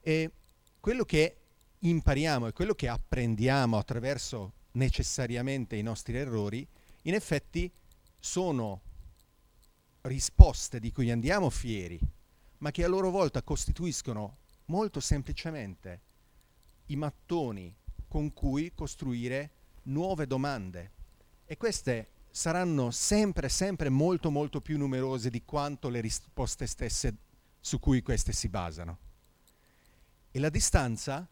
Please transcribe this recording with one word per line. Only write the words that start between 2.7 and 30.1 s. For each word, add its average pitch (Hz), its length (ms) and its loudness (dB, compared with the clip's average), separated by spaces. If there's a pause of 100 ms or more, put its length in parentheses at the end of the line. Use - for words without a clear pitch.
che 139 160 -2
apprendiamo 117 880 2
attraverso 117 760 -4 (180)
necessariamente 123 1040 -2
i 104 60 -2
nostri 117 340 -6
errori, 117 500 -4 (360)
in 165 100 -2
effetti 175 580 -2 (480)
sono 123 640 -2 (1200)
risposte - 760 8
di 113 120 -4
cui 120 200 0
andiamo 143 380 2
fieri, 92 500 -6 (580)
ma 147 140 -4
che 170 120 -2
a 170 40 2
loro 190 220 2
volta 175 320 2
costituiscono 117 960 -4 (280)
molto 185 340 -2
semplicemente 131 1040 -4 (840)
i 147 80 -6
mattoni 139 800 -6 (340)
con 151 260 -2
cui 147 400 -2
costruire 131 800 -6 (320)
nuove 156 440 -2
domande. 113 640 -4 (540)
E - 120 -12
queste 127 500 -4 (220)
saranno 165 640 0
sempre, 208 580 2
sempre 180 400 0
molto, 156 420 4
molto 143 300 -2
più 151 160 -4
numerose 131 520 -2
di 120 140 -4
quanto 143 460 -4
le 120 100 -2
risposte - 680 -4
stesse 120 500 -4 (440)
su - 200 -4
cui 131 220 4
queste 117 300 0
si 110 180 -2
basano. 87 480 -6 (1300)